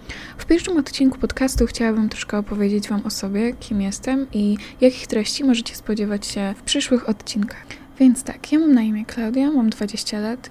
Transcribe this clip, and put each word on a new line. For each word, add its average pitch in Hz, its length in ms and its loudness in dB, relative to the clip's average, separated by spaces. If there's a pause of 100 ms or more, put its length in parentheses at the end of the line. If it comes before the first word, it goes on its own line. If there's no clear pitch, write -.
(380)
W - 80 -12
pierwszym 349 320 2
odcinku 262 420 0
podcastu 254 480 0
chciałabym 220 420 0
troszkę - 280 -6
opowiedzieć 208 520 -2
wam 208 160 -2
o 220 40 -4
sobie, 208 440 -2
kim 208 280 -4
jestem 262 500 -2
i 208 260 2 (240)
jakich 254 260 4
treści 226 360 -2
możecie 240 320 2
spodziewać 208 500 -4
się 196 320 -4
w - 40 -20
przyszłych 262 480 0
odcinkach. - 560 -4 (340)
Więc 254 240 6
tak, - 280 -8
ja 294 80 4
mam 311 140 6
na 240 80 6
imię 214 240 0
Klaudia, 254 460 0
mam 247 180 4
dwadzieścia 208 500 -4
lat 226 320 -6